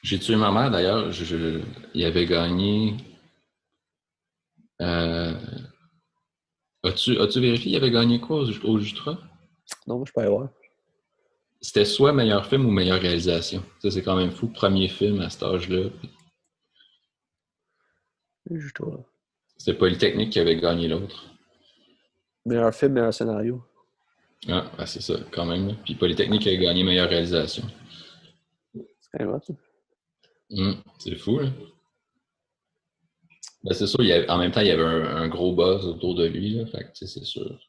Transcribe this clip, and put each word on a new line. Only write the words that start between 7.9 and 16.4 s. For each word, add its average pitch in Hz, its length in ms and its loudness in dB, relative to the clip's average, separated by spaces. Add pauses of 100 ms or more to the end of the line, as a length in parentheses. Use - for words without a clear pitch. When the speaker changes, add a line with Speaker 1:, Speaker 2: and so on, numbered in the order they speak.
Speaker 1:
gagné 117 300 4
quoi 156 200 -2
au, 123 80 -2 (160)
au 110 140 4
Jutra ? 104 380 -6 (680)
Speaker 2:
Non, 117 100 -4
moi, 135 100 -6
je - 60 -20
peux 120 80 -2
aller 101 80 0
voir. 117 200 0 (1120)
Speaker 1:
C'était - 240 2
soit 143 280 6
meilleur 107 320 4
film 135 220 2
ou 110 40 4
meilleure 92 300 4
réalisation. 87 600 0 (160)
Ça, 101 100 0
c'est 95 140 -4
quand 95 120 2
même 92 160 2
fou, 117 160 -6
premier 98 400 2
film 101 320 0
à 85 120 -4
cet - 120 -12
âge-là. 92 460 -2 (2500)